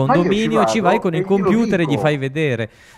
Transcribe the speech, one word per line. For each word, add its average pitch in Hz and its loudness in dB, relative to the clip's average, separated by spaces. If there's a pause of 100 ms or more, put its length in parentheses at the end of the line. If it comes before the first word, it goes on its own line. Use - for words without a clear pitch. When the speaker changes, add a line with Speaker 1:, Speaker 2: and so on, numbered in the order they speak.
Speaker 1:
io - 0
ci 247 0
Speaker 2:
condominio, 214 2
ci 220 0
Speaker 1:
vado 175 2
Speaker 2:
vai 220 2
con 180 -2
Speaker 1:
e - -2
Speaker 2:
il - -2
Speaker 1:
glielo 196 2
Speaker 2:
computer 208 2
e 170 2
gli - -4
Speaker 1:
dico. 131 -2
Speaker 2:
fai 151 0
vedere, 135 -4 (280)